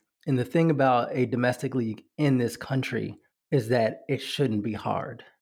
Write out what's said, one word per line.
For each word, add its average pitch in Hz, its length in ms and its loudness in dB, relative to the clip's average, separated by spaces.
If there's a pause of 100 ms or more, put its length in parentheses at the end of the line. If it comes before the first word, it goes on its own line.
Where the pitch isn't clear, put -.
(280)
and 135 100 2
the 123 80 2
thing 165 240 2
about 131 420 4
a 127 140 2
domestic 123 480 -2
league 113 300 -4 (140)
in 139 200 4
this 120 200 0
country - 600 -4 (340)
is 117 180 2
that 117 380 0
it 135 140 -4
shouldn't 110 420 -2
be 110 100 -4
hard. 113 500 -6 (180)